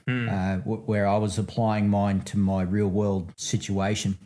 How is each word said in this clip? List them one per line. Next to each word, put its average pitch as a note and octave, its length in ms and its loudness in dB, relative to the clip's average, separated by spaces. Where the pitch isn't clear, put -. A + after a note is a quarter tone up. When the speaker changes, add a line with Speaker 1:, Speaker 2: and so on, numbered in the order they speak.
Speaker 1:
Hmm. B2 220 -2
Speaker 2:
uh, F#2+ 300 0
w-, G#2+ 260 -4
where G#2 200 2
I G2+ 120 2
was G#2+ 200 0
applying G#2+ 520 0
mine G2+ 320 2
to - 160 -6
my F#2+ 240 2
real G2 260 2
world F#2+ 480 0
situation. G2+ 920 -2